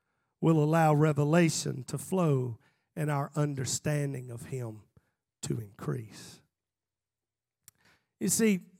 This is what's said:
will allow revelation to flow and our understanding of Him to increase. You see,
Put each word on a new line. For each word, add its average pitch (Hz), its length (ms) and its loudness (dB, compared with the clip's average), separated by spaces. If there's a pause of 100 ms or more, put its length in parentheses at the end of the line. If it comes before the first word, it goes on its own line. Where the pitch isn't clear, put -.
(400)
will 160 220 4
allow 156 320 4
revelation 147 960 2
to 143 100 -6
flow 135 600 -2 (360)
and 151 160 -4
our 143 240 -4
understanding 139 960 -4
of 120 140 -12
Him 113 380 -10 (600)
to 135 160 -4
increase. 113 800 -10 (1800)
You 208 80 -2
see, 208 320 2 (200)